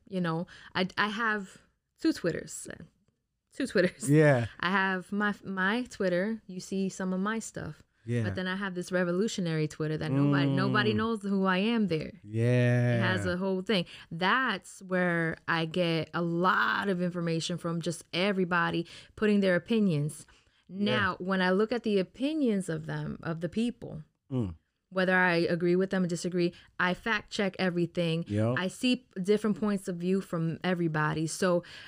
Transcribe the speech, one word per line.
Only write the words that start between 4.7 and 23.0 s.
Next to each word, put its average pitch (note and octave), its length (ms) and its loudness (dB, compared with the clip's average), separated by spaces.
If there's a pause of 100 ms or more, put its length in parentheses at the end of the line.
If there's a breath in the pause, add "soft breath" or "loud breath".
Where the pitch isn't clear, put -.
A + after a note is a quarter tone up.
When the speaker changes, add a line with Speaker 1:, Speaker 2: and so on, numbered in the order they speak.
Speaker 1:
have F#3+ 400 0
my, G#3 220 0 (100)
my F#3+ 460 -2
Twitter. G3 580 0
You F3+ 120 -10
see F#3+ 300 -2
some F#3 240 -4
of F#3 60 -2
my G#3+ 200 -2
stuff. - 420 -10 (240)
Speaker 2:
Yeah. A#2 180 0
Speaker 1:
But G#2+ 120 -2
then F#3 120 -2
I F#3 100 -2
have G3 180 -4
this F3+ 160 -6
revolutionary F3 760 0
Twitter D#3 300 -4
that D#3 140 -4
nobody, C#3+ 360 4
Speaker 2:
Mm. C#3 80 2
Speaker 1:
nobody G#3 380 2
knows A3 280 -2
who G3 240 0
I F#3 140 2
am A3 280 2
there. D3+ 240 -2 (120)
Speaker 2:
Yeah. A#2+ 760 4
Speaker 1:
It - 40 2
has - 240 0
a F3+ 120 0
whole F#3+ 240 -2
thing. F#3 240 0 (260 loud breath)
That's G3 680 -2
where F3+ 560 0 (100)
I E3 180 0
get E3 480 0
a E3 80 -2
lot G3+ 680 2
of F3+ 120 0
information E3+ 560 -2
from, E3+ 240 -4
just E3+ 220 -6 (100)
everybody F3 720 0 (280 loud breath)
putting G#3 240 2
their F#3+ 160 4
opinions. F3 680 0 (440 soft breath)
Speaker 2:
Yeah. G3+ 260 -2
Speaker 1:
Now, G3 240 0
when F#3 220 0
I F#3 100 4
look G#3 200 4
at A#3 120 -2
the G3+ 160 2
opinions A#3 680 0
of D#3+ 200 -6
them, D3+ 360 -6